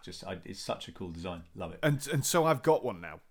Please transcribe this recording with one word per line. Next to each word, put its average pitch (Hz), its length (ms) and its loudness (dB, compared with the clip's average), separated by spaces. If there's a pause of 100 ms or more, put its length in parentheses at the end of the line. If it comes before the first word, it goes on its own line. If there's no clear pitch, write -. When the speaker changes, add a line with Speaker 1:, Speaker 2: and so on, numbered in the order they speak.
Speaker 1:
just, - 220 -12
I, 95 200 -6
it's - 140 -10
such - 280 -6
a - 40 -12
cool 92 180 -8
design. 85 340 -6 (120)
Love 87 180 -6
it. - 80 -12
Speaker 2:
And, 143 320 2
and 139 100 2
so 165 220 4
I've 151 160 4
got 156 240 6
one 95 160 -4
now. 78 180 -10 (120)